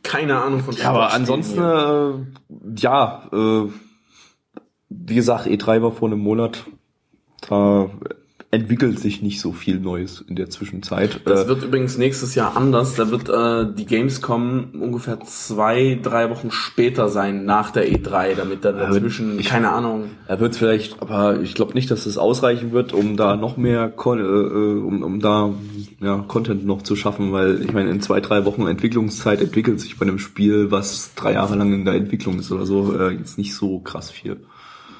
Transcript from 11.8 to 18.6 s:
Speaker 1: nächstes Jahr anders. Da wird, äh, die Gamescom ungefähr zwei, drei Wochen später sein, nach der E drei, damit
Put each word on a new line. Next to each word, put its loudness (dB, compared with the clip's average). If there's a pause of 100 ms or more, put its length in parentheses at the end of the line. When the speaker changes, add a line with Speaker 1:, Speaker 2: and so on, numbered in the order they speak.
Speaker 1:
nächstes 0
Jahr 0
anders. 4
Da 2
wird, -2
äh, 2
die -6
Gamescom 0 (120)
ungefähr -4
zwei, 0
drei 0
Wochen -6
später 2
sein, 0
nach 2
der 2
E 2
drei, 0
damit -4